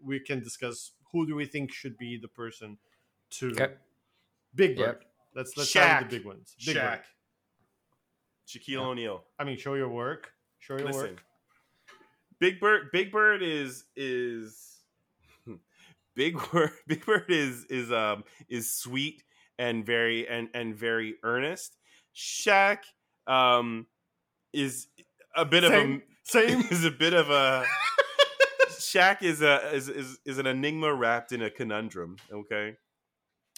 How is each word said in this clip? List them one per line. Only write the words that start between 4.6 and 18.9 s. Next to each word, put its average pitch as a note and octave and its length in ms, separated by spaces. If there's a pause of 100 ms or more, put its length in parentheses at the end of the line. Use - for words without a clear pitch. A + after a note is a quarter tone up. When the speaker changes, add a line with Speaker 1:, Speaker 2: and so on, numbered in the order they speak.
Speaker 1:
Bird. - 120
Speaker 2:
Yep. - 160 (320)
Speaker 1:
Let's, B2+ 220
let's C#3+ 120
start F#3 180 (160)
with A#2+ 40
Speaker 3:
Shaq. - 20
Speaker 1:
the B2 80
big G2+ 100
ones. - 280 (100)
Big D3+ 100
Speaker 3:
Shaq. D3 60 (100)
Speaker 1:
Bird. A2+ 80 (1500)
Speaker 3:
Shaquille - 260
Speaker 2:
Yeah. C3+ 80
Speaker 3:
O'Neal. A#2 420 (160)
Speaker 1:
I D3 60
mean, C3+ 120
show C#3 180
your C3+ 140
work. A#2+ 420 (280)
Show C#3 180
your C#3+ 100
Speaker 3:
Listen, C3+ 140 (100)
Speaker 1:
work. F2+ 120 (1160)
Speaker 3:
Big F#3 200
Bird. G3+ 320
Big F#3+ 200
Bird G#3+ 300
is, D3 440 (100)
is B2 840 (680)
<laughs> G#2 120 (580)
Big D#3+ 220 (140)
Bird. D#3 280
<laughs> - 80
Big D#3 180
Bird G3+ 240
is, C3+ 400
is, B2 220
um, G#2+ 320 (260)
is A#2 240
sweet C#3 500 (360)